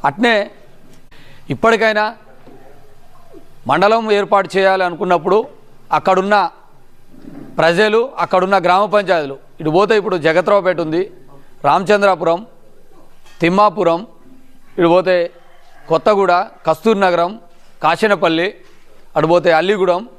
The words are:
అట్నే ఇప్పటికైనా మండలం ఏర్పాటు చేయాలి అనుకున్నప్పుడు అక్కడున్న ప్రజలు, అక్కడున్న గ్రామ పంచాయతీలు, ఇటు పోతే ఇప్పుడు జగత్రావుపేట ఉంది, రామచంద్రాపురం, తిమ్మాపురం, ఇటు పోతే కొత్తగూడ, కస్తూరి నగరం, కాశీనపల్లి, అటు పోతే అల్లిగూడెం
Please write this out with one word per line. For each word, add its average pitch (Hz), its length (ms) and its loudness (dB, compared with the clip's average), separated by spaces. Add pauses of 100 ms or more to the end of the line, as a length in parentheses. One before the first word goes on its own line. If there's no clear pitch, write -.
అట్నే 208 460 -2 (1000)
ఇప్పటికైనా 220 640 0 (1600)
మండలం 208 340 2 (160)
ఏర్పాటు 196 340 0
చేయాలి 190 340 2
అనుకున్నప్పుడు 180 500 0 (600)
అక్కడున్న 190 380 0 (1200)
ప్రజలు, 170 420 2 (240)
అక్కడున్న 185 400 0
గ్రామ 185 200 2 (100)
పంచాయతీలు, 175 420 0 (240)
ఇటు 151 160 -4
పోతే 202 240 2
ఇప్పుడు 185 160 -4 (100)
జగత్రావుపేట 180 600 2
ఉంది, 165 160 -4 (640)
రామచంద్రాపురం, 180 720 0 (1040)
తిమ్మాపురం, 175 580 0 (760)
ఇటు 170 160 2
పోతే 180 200 2 (760)
కొత్తగూడ, 196 420 2 (340)
కస్తూరి 196 380 0
నగరం, 175 260 0 (540)
కాశీనపల్లి, 170 640 0 (680)
అటు 156 160 0
పోతే 175 260 2
అల్లిగూడెం 180 440 0 (160)